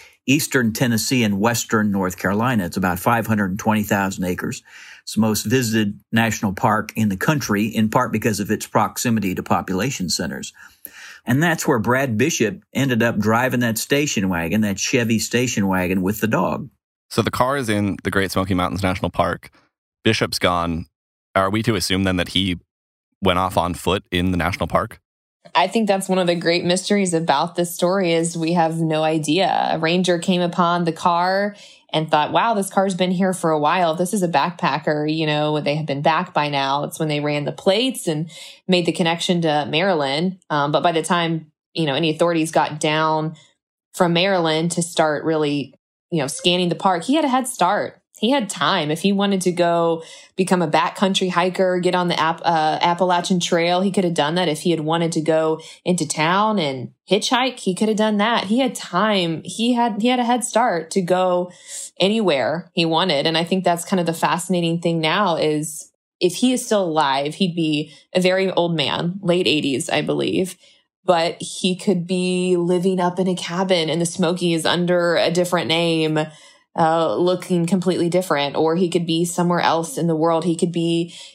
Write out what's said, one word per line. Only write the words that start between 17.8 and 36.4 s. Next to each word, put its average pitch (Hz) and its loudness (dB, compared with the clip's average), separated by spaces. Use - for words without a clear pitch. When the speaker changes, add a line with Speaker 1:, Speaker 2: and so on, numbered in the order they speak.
Speaker 2:
the 98 -4
Great 95 0
Smoky 95 -2
Mountains 90 -2
National 92 -2
Park. 87 -4
Bishop's 110 0
gone. 85 0
Are 95 2
we 110 0
to 110 0
assume 95 0
then 92 0
that 87 -2
he 92 -2
went 90 4
off 92 0
on 87 0
foot 95 -2
in 90 0
the 90 0
national 82 -2
park? - -4
Speaker 3:
I 175 2
think 220 0
that's 196 0
one 185 0
of 185 2
the 175 2
great 170 0
mysteries 185 0
about 165 0
this 170 -2
story 180 0
is 165 0
we 165 0
have 165 2
no 156 0
idea. 156 0
A 160 0
ranger 175 2
came 175 0
upon 175 0
the 165 0
car 185 0
and 156 -2
thought, 151 2
"Wow, 208 2
this 196 -2
car's 196 2
been 180 0
here 185 2
for 170 0
a 156 2
while. 160 2
This 180 -2
is 202 0
a 175 2
backpacker." 151 0
You 160 0
know, 151 0
they 147 0
had 156 -4
been 143 -4
back 165 2
by 147 0